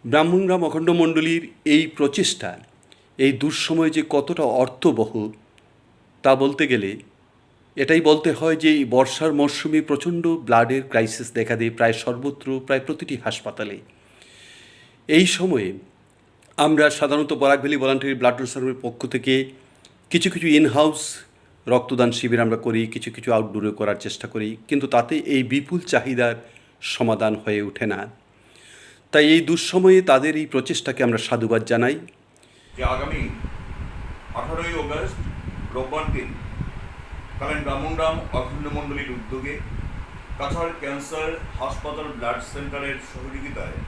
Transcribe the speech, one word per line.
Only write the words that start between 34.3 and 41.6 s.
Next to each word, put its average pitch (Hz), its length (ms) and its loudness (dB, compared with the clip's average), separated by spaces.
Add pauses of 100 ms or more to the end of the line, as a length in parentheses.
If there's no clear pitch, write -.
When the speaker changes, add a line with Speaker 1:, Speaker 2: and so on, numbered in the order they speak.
Speaker 2:
আঠারোই 165 480 -6
আগস্ট 160 320 -6 (580)
রোববার 139 400 -4
দিন 127 200 -6 (1080)
কালাইন 147 240 -6
ব্রাহ্মণগ্রাম 160 560 -2 (140)
অখণ্ড 143 400 -6
মণ্ডলীর 143 380 -6
উদ্যোগে 131 480 -10 (760)
কাছাড় 160 320 -4 (100)
ক্যান্সার 156 600 -6 (200)
হাসপাতাল 147 580 -8